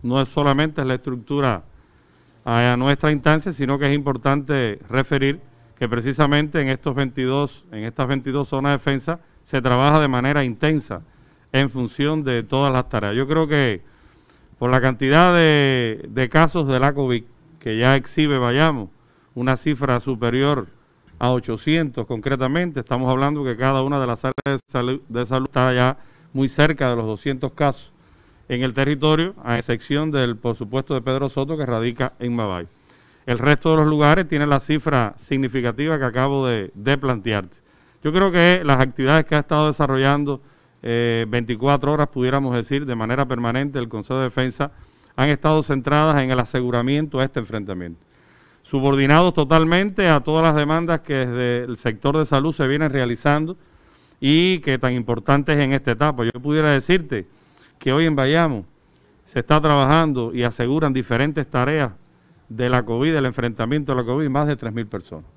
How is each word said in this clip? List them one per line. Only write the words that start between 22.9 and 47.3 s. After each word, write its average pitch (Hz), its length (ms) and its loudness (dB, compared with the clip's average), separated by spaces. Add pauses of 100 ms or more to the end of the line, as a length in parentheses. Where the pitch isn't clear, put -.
hablando 143 320 0
que 123 140 -4
cada 131 260 0
una 143 160 -2
de 131 80 -2
las 117 180 -6
áreas 135 440 -2
de - 40 -20
salu-, 127 360 -4
de 117 180 -6
salud 131 200 -2
está 127 280 2
ya 127 220 2 (380)
muy 131 140 0
cerca 147 400 2
de 120 80 0
los 113 80 -4
doscientos 127 480 -6
casos - 400 -2 (560)
en 123 140 -2
el 131 100 -2
territorio, 151 640 0 (100)
a 120 140 -2
excepción 147 520 -4
del, 127 260 0
por 113 200 -4
supuesto, 127 380 -6
de 123 80 -4
Pedro 131 260 -2
Soto, 139 300 -4
que 143 80 -4
radica 120 520 -4
en 120 160 -4
Mabay. 95 320 -4 (600)
El 123 120 -2
resto 147 340 2
de 160 40 4
los 156 100 4
lugares 151 400 4
tienen 147 220 -2
la 139 100 2
cifra 143 600 -2
significativa 135 800 -2
que 135 80 -2
acabo 131 400 -2
de, 110 260 -4
de 110 240 -2
plantearte. 110 600 -4 (440)
Yo 151 120 -2
creo 190 180 2
que 180 320 4
las 139 160 2
actividades 135 460 2
que - 80 -2
ha 147 60 2
estado 151 260 0
desarrollando, 139 760 0 (420)
eh, 117 460 -2
veinticuatro 123 640 0
horas, 147 160 0
pudiéramos 131 460 -2
decir, 139 320 -4
de 123 80 -6
manera 117 320 -2
permanente, 127 520 -2
el 120 120 -6
Consejo 113 300 -6
de 131 40 -2
Defensa, 127 480 -4 (440)
han 135 120 2
estado 156 340 2
centradas 147 600 2
en 131 80 -2
el 127 100 2
aseguramiento 127 800 -2
a 131 40 2
este 135 160 -4